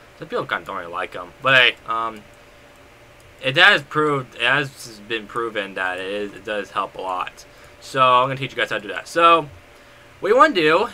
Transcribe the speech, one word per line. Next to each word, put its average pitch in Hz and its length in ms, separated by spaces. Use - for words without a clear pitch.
some 165 100
people 214 180
kinda 107 200
don't 98 100
really 85 160
like 90 220
him. 90 180
But 131 140
hey, 123 180
um, 113 340
it 131 140
has 185 260
proved, 147 540
it 117 60
has 123 680
been 110 180
proven 107 480
that 92 240
it 95 80
is, 101 260
it 95 120
does 104 260
help 98 240
a 95 60
lot. 92 440
So - 200
I'm 127 280
gonna 135 80
teach 131 160
you - 40
guys 113 140
how 117 60
to 104 60
do 104 60
that. 90 180
So 165 420
what 170 100
you 226 60
wanna 294 180
do 175 400